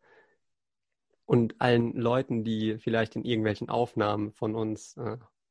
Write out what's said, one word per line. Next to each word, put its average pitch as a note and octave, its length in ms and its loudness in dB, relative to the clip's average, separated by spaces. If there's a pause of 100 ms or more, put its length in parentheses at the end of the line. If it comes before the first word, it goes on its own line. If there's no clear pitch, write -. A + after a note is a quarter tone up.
(1300)
und A#2 340 2
allen A#2 340 4
Leuten, A#2+ 520 0
die A2 320 -2
vielleicht A2+ 400 -2
in A2+ 80 -6
irgendwelchen A2 440 0
Aufnahmen G#2+ 600 0
von A2 240 -4
uns, A2 400 -6
äh, A#2 220 -8 (340)